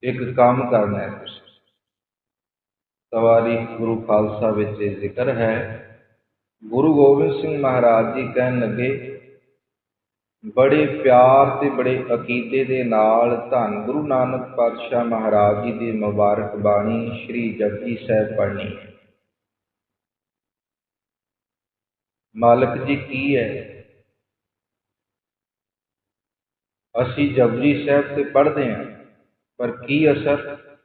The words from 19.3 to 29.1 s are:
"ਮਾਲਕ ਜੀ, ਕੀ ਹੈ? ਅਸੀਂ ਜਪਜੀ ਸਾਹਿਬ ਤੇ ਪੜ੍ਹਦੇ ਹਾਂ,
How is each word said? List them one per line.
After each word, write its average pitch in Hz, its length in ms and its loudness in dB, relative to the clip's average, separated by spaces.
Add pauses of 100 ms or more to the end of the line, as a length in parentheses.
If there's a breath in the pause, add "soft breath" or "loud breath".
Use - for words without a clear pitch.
"ਮਾਲਕ 120 480 4
ਜੀ, 139 120 -2
ਕੀ 139 400 -4
ਹੈ? - 480 -6 (3250)
ਅਸੀਂ 139 320 -2
ਜਪਜੀ 127 520 2
ਸਾਹਿਬ 143 300 0
ਤੇ 143 80 -2
ਪੜ੍ਹਦੇ 139 500 0
ਹਾਂ, - 100 -10 (720)